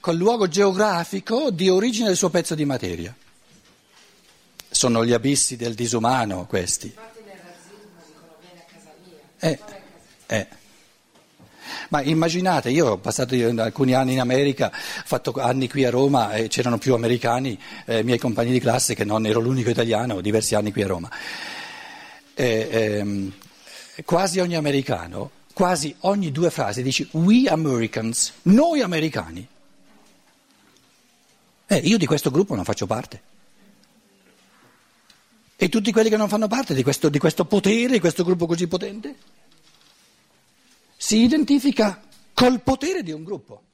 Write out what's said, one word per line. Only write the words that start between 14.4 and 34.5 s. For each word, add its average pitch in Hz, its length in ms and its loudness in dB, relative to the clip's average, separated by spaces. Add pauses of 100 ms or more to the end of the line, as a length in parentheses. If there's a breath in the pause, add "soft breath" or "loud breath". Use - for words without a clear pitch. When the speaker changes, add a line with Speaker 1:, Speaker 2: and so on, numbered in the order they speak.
Speaker 1:
ho - 320 -12
fatto 127 300 -4
anni 127 340 -2
qui 135 160 0
a 120 60 2
Roma 127 420 2
e 110 160 -2
c'erano 120 300 0
più 131 160 2
americani, 117 680 0 (260 loud breath)
eh, 113 160 0
miei 117 160 2
compagni 120 340 0
di 127 60 4
classe, 120 360 0
che 113 100 -2
non 110 220 0
ero 107 140 2
l'unico 120 300 0
italiano, 113 500 -2
diversi 107 340 0
anni 107 180 0
qui 107 100 -2
a 98 40 0
Roma. 90 240 -6 (1300 loud breath)
Eh, 110 320 0
ehm, 104 640 -2 (720 loud breath)
quasi 180 360 0
ogni 175 160 -2
americano, 135 760 -2 (220)
quasi 170 480 0
ogni 190 320 0
due 160 180 2
frasi 120 320 -4
dice: 135 300 -2
"We 208 360 4
Americans", 120 840 -2 (100)
noi 285 380 6
americani. 143 680 -4 (2250)
Eh, 196 100 2
io 185 200 2
di 170 100 2
questo 147 260 0
gruppo 160 240 0
non 87 80 -4
faccio - 220 -4
parte. 110 360 -8 (2250)